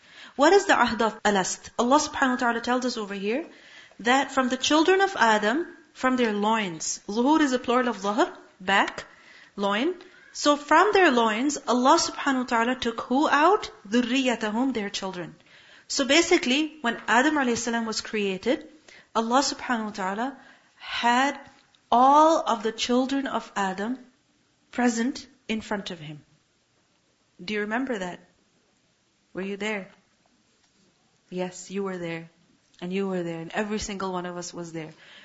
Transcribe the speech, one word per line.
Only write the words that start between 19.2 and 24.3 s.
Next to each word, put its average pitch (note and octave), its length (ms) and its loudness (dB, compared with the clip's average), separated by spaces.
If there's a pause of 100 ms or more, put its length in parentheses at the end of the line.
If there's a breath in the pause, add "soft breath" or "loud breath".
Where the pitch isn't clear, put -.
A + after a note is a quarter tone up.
subhanahu B3 460 -4
wa G#3 60 -8
ta'ala G#3 460 -6 (400 loud breath)
had C4 640 0 (520)
all C#4+ 480 8
of G#3+ 240 -2
the A3 80 -2
children C4 560 0
of A3+ 280 -6
Adam G3 420 -4 (720)